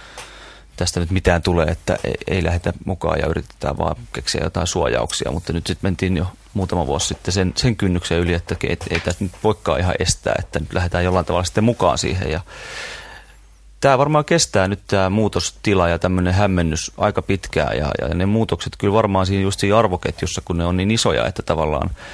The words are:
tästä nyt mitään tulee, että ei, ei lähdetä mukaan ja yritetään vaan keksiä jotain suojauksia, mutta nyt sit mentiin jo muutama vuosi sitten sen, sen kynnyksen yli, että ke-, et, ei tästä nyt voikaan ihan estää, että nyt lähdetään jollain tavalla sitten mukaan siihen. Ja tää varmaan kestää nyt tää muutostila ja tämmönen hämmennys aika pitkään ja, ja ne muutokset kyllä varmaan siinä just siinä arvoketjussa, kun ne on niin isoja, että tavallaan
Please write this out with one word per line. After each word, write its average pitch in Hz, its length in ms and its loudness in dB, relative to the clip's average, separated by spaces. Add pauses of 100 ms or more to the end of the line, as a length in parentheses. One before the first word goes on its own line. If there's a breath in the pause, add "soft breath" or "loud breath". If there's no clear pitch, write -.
(760 loud breath)
tästä 90 240 -2
nyt 85 100 -2
mitään 90 320 4
tulee, 85 240 2
että - 380 -2
ei, - 100 -2 (120)
ei 90 180 0
lähdetä 87 280 0 (120)
mukaan 80 340 -2
ja 73 80 0
yritetään - 520 -4
vaan 80 180 -2 (160)
keksiä - 320 -4
jotain 87 220 -2
suojauksia, 60 640 -2
mutta 80 220 -4
nyt 82 140 -2
sit 90 160 -4
mentiin 92 340 0
jo 85 100 0 (300)
muutama 87 300 0
vuosi 69 200 0
sitten - 280 -4
sen, 92 220 2
sen 123 200 2
kynnyksen 87 420 0
yli, 87 160 2
että 85 200 -4
ke-, 78 180 -2
et, - 180 -6
ei 85 100 0
tästä - 240 -4
nyt 90 80 -6 (120)
voikaan 85 360 2
ihan 90 180 0
estää, - 400 0
että - 220 -4
nyt 73 120 -8
lähdetään 87 320 0
jollain 90 220 2
tavalla 87 180 0
sitten 104 200 0
mukaan 104 340 4
siihen. - 320 -2
Ja 87 100 -2 (1400 loud breath)
tää 139 180 6
varmaan 147 260 4
kestää 101 440 2
nyt 101 180 -2
tää 95 240 2
muutostila 98 800 2
ja 85 100 0
tämmönen 92 360 2
hämmennys 90 640 2
aika 101 260 0
pitkään 78 540 -2
ja, 71 140 0 (100)
ja - 140 -2
ne 87 120 0
muutokset 104 520 0
kyllä 101 160 2
varmaan 98 320 4
siinä 98 160 2
just 98 180 -2
siinä 101 180 4
arvoketjussa, - 640 -2
kun 85 140 -4
ne 85 60 0
on 87 120 0
niin 95 140 2
isoja, 85 360 2
että - 160 -4
tavallaan 78 480 -2 (240 loud breath)